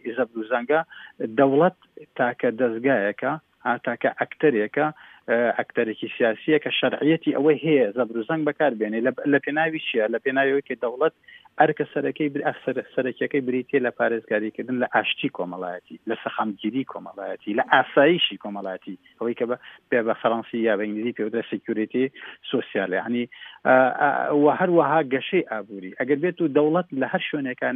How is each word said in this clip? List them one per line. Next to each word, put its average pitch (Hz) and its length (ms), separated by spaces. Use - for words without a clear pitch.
زەبر 117 220
و 110 120
زەنگە 127 300
دەوڵەت 143 400
تاکە 123 300
دەستگایەکە، 120 720
ها، 120 80
تاکە 120 240
ئەکتەرێکە، 127 680
ئە، 117 100
ئەکتەرێکی 110 580
سیاسیە 123 480
کە 127 140
شەرعیەتی 147 580
ئەوەی 143 280
هەیە 143 220
زەبر 117 200
و 110 120
زەنگ 160 200
بەکاربێنێ. 113 580
لە، 127 60
لە 135 120
پێناوی 156 420
چییە؟ 110 280
لە 113 100
پێناوی 135 280
ئەوەی 139 160
کە 127 140
دەوڵەت 131 320
ئەرکە 151 320
سەرەکەی 143 400
بر-، 143 140
ئە، 135 60
سەر-، 127 300
سەرەکیەکەی 131 520
بریتیە 123 400
لە 113 120
پارێزگاریکردن 113 840
لە 113 120
ئاشتی 120 420
کۆمەڵایەتی، 90 600
لە 110 140
سەخەمگیری 110 680
کۆمەڵایەتی، 95 680
لە 131 140
ئاسایشی 143 680
کۆمەڵایەتی، 98 540
ئەوەی 117 200
کە 123 120
بە، 123 60
پێ 123 200
بە 110 140
فەڕەنسی 113 460
یا 107 100
بە 104 60
ئینگلیزی 107 360
پێوترە 110 320
سیکیوریتی 110 540
سۆسیال. 101 420
یعنی، 120 320
ئە، 131 120
ئە، 147 80
و 147 40
هەروەها 165 400
گەشەی 139 380
ئابووری. 101 480
ئەگەر 135 260
بێت 175 160
و 156 160
دەوڵەت 160 320
لە 127 120
هەر 185 160
شوێنێکە 131 480